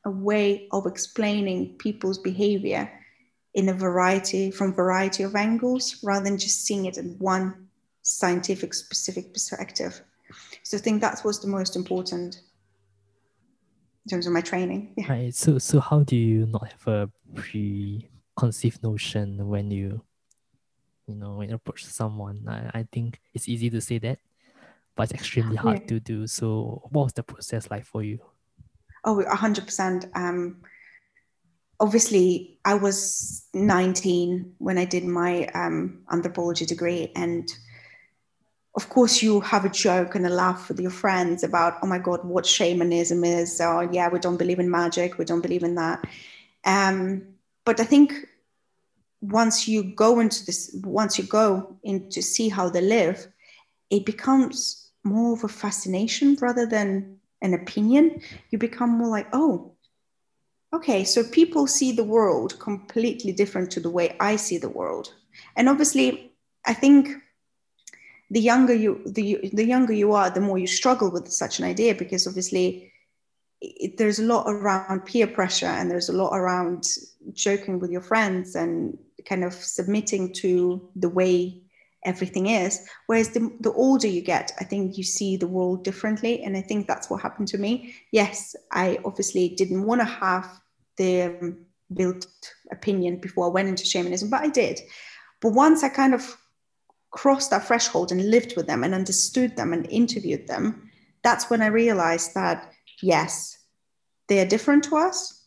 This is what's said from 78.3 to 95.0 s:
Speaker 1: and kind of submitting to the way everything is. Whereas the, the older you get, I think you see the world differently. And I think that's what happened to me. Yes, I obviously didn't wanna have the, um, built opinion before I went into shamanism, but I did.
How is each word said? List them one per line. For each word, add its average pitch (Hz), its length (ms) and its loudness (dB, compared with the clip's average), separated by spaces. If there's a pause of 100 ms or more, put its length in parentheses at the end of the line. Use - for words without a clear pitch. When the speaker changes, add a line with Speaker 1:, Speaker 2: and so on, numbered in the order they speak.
Speaker 1:
and 170 420 -4 (280)
kind 185 180 -2
of 180 100 -4
submitting 190 800 -4
to 180 640 0
the 180 140 0
way 180 520 2 (440)
everything 185 420 -2
is. 202 400 0 (200)
Whereas 226 220 2
the, 226 220 -2 (100)
the 220 120 0
older 262 340 4
you 180 140 0
get, - 380 -2
I - 40 -6
think 190 340 -4
you 190 60 -6
see 190 340 -2
the 180 100 -2
world 185 360 -2
differently. 214 600 -2
And 196 120 -4
I 190 60 -4
think 202 260 -4
that's - 220 -6
what 196 120 -4
happened - 280 -6
to 208 80 -4
me. 220 380 -4 (160)
Yes, - 440 0 (160)
I 180 320 0
obviously 190 460 -2
didn't 190 340 -2
wanna 226 220 2
have 185 420 -2 (500)
the, 180 260 2
um, 175 420 -8 (280)
built 180 320 -2 (460)
opinion 185 460 -2
before 185 280 -4
I 175 40 2
went 190 200 0
into 185 160 -4
shamanism, 185 440 -2
but 262 120 0
I 302 80 0
did. 233 320 0 (580)